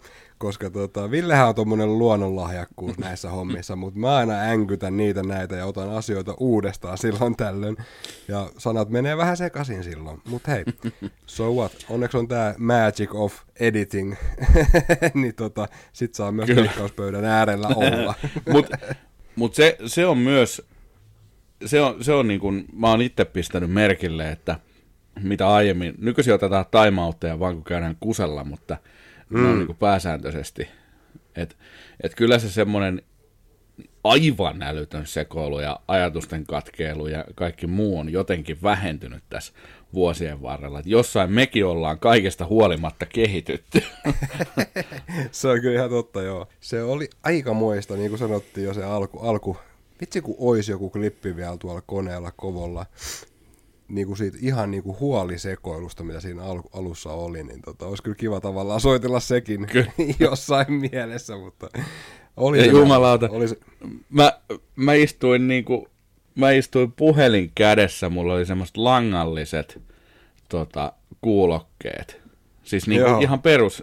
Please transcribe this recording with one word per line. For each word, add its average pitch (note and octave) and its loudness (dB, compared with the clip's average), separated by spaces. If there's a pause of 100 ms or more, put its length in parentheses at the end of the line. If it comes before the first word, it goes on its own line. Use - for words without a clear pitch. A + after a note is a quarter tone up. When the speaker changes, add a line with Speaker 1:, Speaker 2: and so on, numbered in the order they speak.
(380)
Speaker 1:
koska G2+ -8
tota, G2+ -6
Villehän D3 4
on A2 2
tommonen G#2+ 2
luonnonlahjakkuus F#2 -2
näissä F2+ -10
hommissa, F2+ -8
mut F#2+ -8
mä B2 0
aina A2+ 2
änkytän G2+ 0
niitä G2+ 0
näitä F#2+ -6
ja F2+ -6
otan G2 -6
asioita G2+ -6
uudestaan G2 0
silloin A#2 -2
tällöin. G#2 -4 (520)
Ja G2+ -6
sanat A2+ -2
menee C3+ -2
vähän F3 0
sekaisin C#3 -8
silloin, D#2 -14
mut A#2+ -10
hei, B2 -2 (360)
Speaker 2:
<laughs> - -14
Speaker 1:
so A2+ -4
what? A#2 -2 (160)
Onneksi A#2+ -4
on A#2 -2
tää A2+ -2
magic A2+ 0
of G#2 -4 (260)
editing, G2+ 0 (520)
<laughs> E3 4
niin B2+ 0
tota, G#2+ -6 (240)
sit - -6
saa G2+ -4
myös A2 -2
Speaker 2:
Kyllä. B2 6
Speaker 1:
leikkauspöydän G2+ -4
äärellä G#2+ 2
olla. A#2 2 (200)
Speaker 2:
<laughs> - -4
Mut, C#3+ 6 (680)
mut A#2 -2
se, D#3+ 6 (100)
se E3+ 0
on D3+ 4
myös, B2+ 2 (1040)
se D3 4
on, A#2+ 0
se C#3+ 2
on C3 4
niin G2+ 0
kuin, G2 -2
mä A2+ 2
oon A2+ 4
itse A#2+ 0
pistänyt F2 -4
merkille, F2+ 0
että E2 -6 (640)
mitä G2 0
aiemmin, G2 2
nykyisin A#2+ 2
otetaan F#2+ 2
timeoutteja E2+ 2
vaan F2+ -2
kun D#2 -12
käydään E2+ -4
kusella, E2+ -4
mutta D2 -10 (540)
ne A2+ 0
on B2 6
Speaker 1:
Mm. A#2 4
Speaker 2:
niin F#2 -2
kuin E2+ -12
pääsääntöisesti. E2 -2 (680)
Et, E2+ -10 (460)
et - -6
kyllä A#2 4
se A2 -4
semmonen G2 0 (1000)
aivan A2 2
älytön D2+ -8
sekoilu D2+ -6
ja D2 -6
ajatusten E2 -2
katkeilu D#2 -8
ja D2+ -6 (100)
kaikki F2 -6
muu F#2+ 0
on D#2 -6
jotenkin E2 -4
vähentynyt F#2+ -4
tässä - -14 (420)
vuosien E2 -2
varrella. C#2+ -10
Et E2+ -12
jossain G#2 2
mekin A#2 2
ollaan E2 -2
kaikesta G2+ 2
huolimatta E2+ 2
kehitytty. - -2 (760)
<laughs> E3 -8
Speaker 1:
Se - -4
on A#2+ 4
kyllä B2 0
ihan B2 -2
totta, A#2 -4
joo. F#2 -8 (120)
Se A2+ -8
oli C3+ -6 (140)
aikamoista, A2 -2
niin G#2 -4
kuin A2 -6
sanottiin G2+ -4
jo G2 -6
se G2 -6
alku, G2+ -6
alku. G#2 -4 (440)
Vitsi, F3 -8
kun A2 -10
ois A2+ 0
joku F#2+ -8
klippi G2+ -6
vielä F2 -10
tuolla F2 -12
koneella F2+ -8
kovolla, F2 -10 (1040)
niin G2 -4
kuin G2 -8
siitä G2 -6
ihan A#2+ -2
niin G2 -6
kuin G2 -10
huolisekoilusta, F2+ -6
mitä D#2+ -10
siinä F2 -12
al-, F#2 -8 (100)
alussa F2+ -10
oli, E2+ -10
niin - -18
tota, - -14
olisi G2 -10
kyllä G#2+ -6
kiva G#2 -4
tavallaan G2+ -4
soitella B2 2
sekin G#2+ -2
Speaker 2:
Kyllä. A#2+ 0 (160)
Speaker 1:
<laughs> D3 -2 (160)
jossain C#3 0
mielessä, B2 -6
mutta F#2 -16 (680)
oli C#3 2
Speaker 2:
Ja A#2+ 8
Speaker 1:
se A#2+ 8
Speaker 2:
jumalauta, B2+ 8
Speaker 1:
oli A2+ -2
se A2+ -6 (540)
Speaker 2:
mä, C#3+ 6 (440)
mä C#3 4
istuin B2+ 4
niinku, B2+ -2 (460)
mä C3+ 4
istuin B2+ 2
puhelin C3 4
kädessä, G#2 4
mulla F2 0
oli F2+ 0
semmoset F#2 -4
langalliset, F2 0 (680)
tota, D#2 -6 (280)
kuulokkeet. - 0 (400)
Siis G2 -4
niinku A#2+ 4
Speaker 1:
Joo. A#2+ 4
Speaker 2:
ihan C3+ 2
perus, B2+ 4